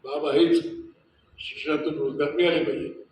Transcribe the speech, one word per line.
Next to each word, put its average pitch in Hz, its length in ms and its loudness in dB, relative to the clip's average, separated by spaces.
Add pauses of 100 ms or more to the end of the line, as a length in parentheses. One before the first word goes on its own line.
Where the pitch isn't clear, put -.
बाब 302 200 -4
आहेच, 330 360 6 (760)
शिक्षणातून 151 600 -4
रोजगार 139 340 -2
मिळाले 170 320 2
पाहिजे. - 280 -4 (200)